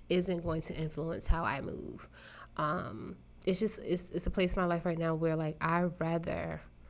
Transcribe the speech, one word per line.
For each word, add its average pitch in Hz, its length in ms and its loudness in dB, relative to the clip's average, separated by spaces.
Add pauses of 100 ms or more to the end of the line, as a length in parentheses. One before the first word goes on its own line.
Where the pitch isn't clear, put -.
isn't 180 340 4
going 165 180 0
to 175 120 -4
influence 156 540 -2
how 165 160 4
I 131 180 2
move. - 460 -8 (500)
Um, 156 600 -2 (280)
it's 185 140 2
just, 214 200 0
it's, 180 320 -2
it's 175 140 -4
a 185 60 0
place 180 240 2
in 190 60 2
my 180 60 4
life 170 180 2
right 170 120 2
now 165 160 2
where, 160 220 2
like, 156 260 0
I'd 175 380 4
rather 165 600 0 (280)